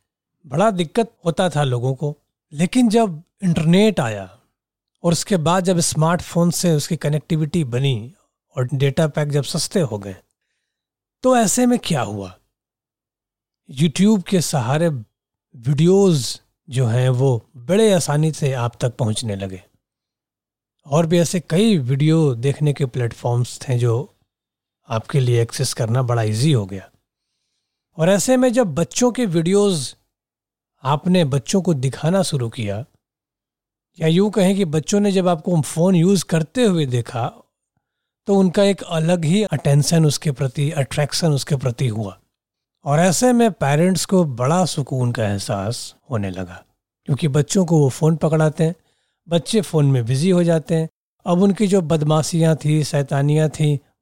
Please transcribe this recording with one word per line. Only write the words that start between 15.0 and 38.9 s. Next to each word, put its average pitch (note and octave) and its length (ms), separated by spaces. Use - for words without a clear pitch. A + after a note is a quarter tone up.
वीडियोज़ D#3 840
जो B2+ 160
हैं B2 240
वो B2+ 360
बड़े G3 360
आसानी D#3 380
से C#3+ 220
आप A#2+ 280
तक A#2+ 140
पहुंचने G#2+ 400
लगे, F#2+ 280
और D#3 200
भी E3 140
ऐसे E3+ 200
कई G3+ 380
वीडियो C#3+ 580
देखने C#3 380
के D3 120
प्लेटफॉर्म्स A#2+ 760
थे B2 160
जो A#2+ 380
आपके A#2 300
लिए A#2+ 220
एक्सेस A#2+ 320
करना A#2+ 280
बड़ा A#2 220
easy A2 280
हो A2 140
गया। F#2+ 240
और E3 120
ऐसे G3+ 280
में B3+ 160
जब G#3 220
बच्चों G3+ 360
के B3 140
वीडियोज़ F3 680
आपने D#3 420
बच्चों C#3 360
को F3 120
दिखाना D3 500
शुरू B2+ 260
किया, G#2 340
या D#3+ 80
यूं F#3 220
कहें G3 260
कि G3 120
बच्चों D#3+ 320
ने G#3 120
जब F#3 160
आपको F3 340
फोन F3 340
यूज़ F3 300
करते E3 400
हुए E3+ 200
देखा, B2 400
तो G3+ 80
उनका G3 280
एक G3+ 200
अलग E3 420